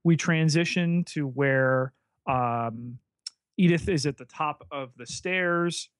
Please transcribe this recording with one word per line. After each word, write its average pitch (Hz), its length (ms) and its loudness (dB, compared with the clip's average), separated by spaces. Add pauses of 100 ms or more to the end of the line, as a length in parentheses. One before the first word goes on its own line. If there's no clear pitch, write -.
we 170 100 6
transition 170 920 2
to 147 220 -6
where, 131 640 2 (360)
um, 120 720 -2 (580)
Edith 170 320 2
is 151 160 0
at 143 100 -2
the 123 100 -18
top - 460 -6
of 135 240 -10
the 120 100 -16
stairs. 175 840 -2 (100)